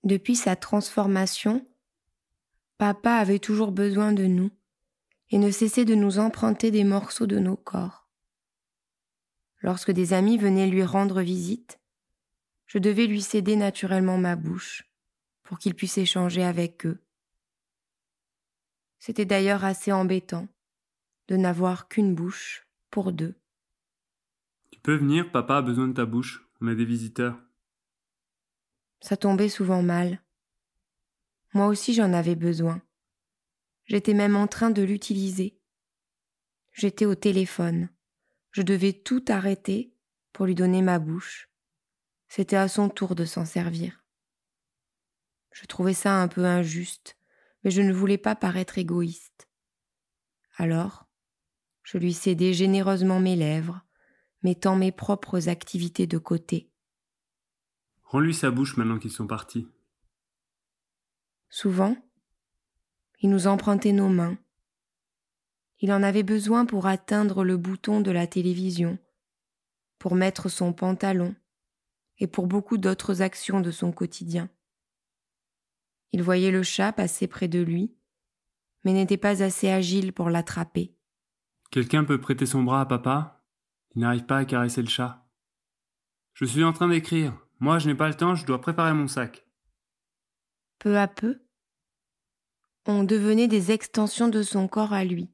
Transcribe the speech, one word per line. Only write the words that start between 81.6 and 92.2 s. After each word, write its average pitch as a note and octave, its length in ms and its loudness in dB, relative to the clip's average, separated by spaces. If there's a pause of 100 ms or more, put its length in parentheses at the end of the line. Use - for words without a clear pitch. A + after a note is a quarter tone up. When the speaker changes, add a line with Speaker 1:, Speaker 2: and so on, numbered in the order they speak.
Speaker 2:
Quelqu'un C3+ 320 2
peut C#3 180 0
prêter C#3 240 -2
son C3 160 0
bras B2+ 200 2
à C3+ 40 0
papa ? C3 580 -2 (520)
Il A2+ 60 -2
n'arrive A#2+ 240 0
pas C3+ 120 0
à C3+ 80 0
caresser A#2+ 380 -2
le A#2 40 -4
chat. - 400 -6 (1080)
Je - 120 -4
suis C3 180 2
en E3 100 4
train F3 160 2
d'écrire. D#3+ 460 0 (240)
Moi, D3+ 200 2
je D3+ 80 0
n'ai D3 80 2
pas D3+ 140 0
le D3+ 40 -2
temps, F3 220 2
je D3+ 100 -6
dois B2+ 160 0
préparer E3 320 0
mon D3 140 2
sac. B2+ 400 -6 (1300)
Speaker 1:
Peu G#3 180 2
à G3+ 100 4
peu, G#3+ 340 -6 (1400)